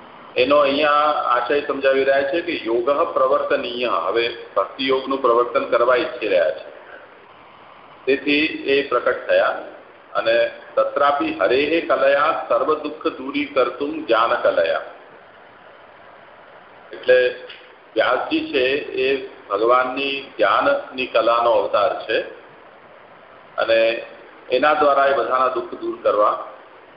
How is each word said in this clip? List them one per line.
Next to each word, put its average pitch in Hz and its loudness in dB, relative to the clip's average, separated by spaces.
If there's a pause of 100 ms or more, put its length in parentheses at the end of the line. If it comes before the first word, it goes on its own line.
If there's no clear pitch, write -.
(360)
એનો 139 4
અહીંયા 147 2 (180)
આશય 123 0
સમજાવી 135 2
રહ્યા 139 2
છે 170 -2
કે 170 -4
યોગઃ 123 0
પ્રવર્તનીય, 131 0
હવે 107 -2 (200)
ભક્તિ 131 -2
યોગનું 131 -2
પ્રવર્તન 120 2
કરવા 123 2
ઈચ્છી 113 -2
રહ્યા 85 2
છે. - -10 (1300)
તેથી 143 0
એ 139 -2
પ્રકટ 123 -2
થયા 95 2 (560)
અને 117 2 (240)
તત્રાપી 143 0
હરેહે 143 2
કલયા 147 0
સર્વ 135 0
દુઃખ 151 -6
દૂરી 143 -6
કર્તુમ 143 -2
જ્ઞાન 117 2
કલયા. 82 2 (2000)
એટલે 123 2 (600)
વ્યાસજી 123 -2
છે 131 0 (120)
એ 131 -4 (200)
ભગવાનની 127 0
જ્ઞાનની 127 0
કલાનો 117 2
અવતાર 101 0
છે 120 -2 (1400)
અને 113 0 (460)
એના 147 4
દ્વારા 139 4
એ 139 2
બધાના 131 0
દુઃખ - -6
દૂર 113 -6
કરવા 104 2 (480)